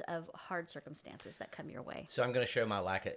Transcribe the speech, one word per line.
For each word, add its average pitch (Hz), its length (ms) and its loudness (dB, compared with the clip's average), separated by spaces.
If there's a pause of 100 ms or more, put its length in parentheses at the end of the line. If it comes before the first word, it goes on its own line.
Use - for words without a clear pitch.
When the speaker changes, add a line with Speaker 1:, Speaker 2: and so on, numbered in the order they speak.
Speaker 1:
of 170 260 -2
hard 175 360 -4
circumstances - 640 -10
that - 160 -8
come 156 180 -8
your - 120 -8
way. - 260 -8
Speaker 2:
So - 160 4
I'm 123 80 4
gonna 123 140 6
show 113 200 6
my 104 140 4
lack 95 280 2
of - 100 0